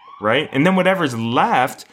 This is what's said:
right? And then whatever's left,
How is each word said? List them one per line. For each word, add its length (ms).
right? 320
And 140
then 100
whatever's 400
left, 760